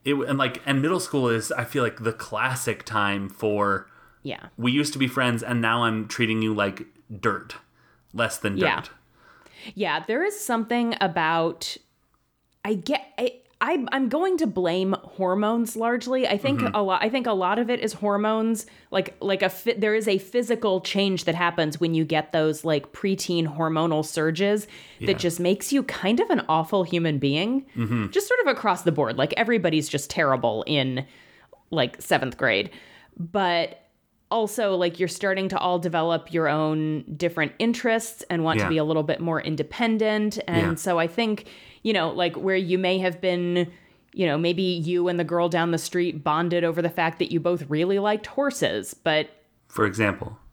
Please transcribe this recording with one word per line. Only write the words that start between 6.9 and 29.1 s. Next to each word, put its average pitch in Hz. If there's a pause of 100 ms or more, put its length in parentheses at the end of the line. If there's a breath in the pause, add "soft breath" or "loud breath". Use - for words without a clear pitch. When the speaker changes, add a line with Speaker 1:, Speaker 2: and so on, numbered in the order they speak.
Speaker 1:
dirt, 98 (580 soft breath)
less 110
than 101
Speaker 2:
Yeah. 139
Speaker 1:
dirt." - (840 loud breath)
Speaker 2:
Yeah, 160
there 247
is 415
something 233
about, 165 (880)
I 214
get, 208 (160)
I, 247 (280)
I, 269
I'm 269
going 339
to 311
blame 185
hormones 214
largely. 240
I 202
think 269
Speaker 1:
Mm-hmm. 226
Speaker 2:
a 214
lot, 190
I 214
think 247
a 226
lot 185
of 240
it 240
is 214
hormones. 220 (260 loud breath)
Like, -
like 196
a 185
fi-, -
there 214
is 220
a 196
physical 233
change 196
that 165
happens 170
when 170
you 160
get 156
those, 156
like, 151
preteen 175
hormonal 160
surges 170 (320 loud breath)
Speaker 1:
Yeah. -
Speaker 2:
that 190
just 175
makes 190
you 277
kind 233
of 427
an 285
awful 160
human 165
being, 175 (100)
Speaker 1:
Mm-hmm. 113
Speaker 2:
just 403
sort 508
of 392
across 226
the 170
board. 120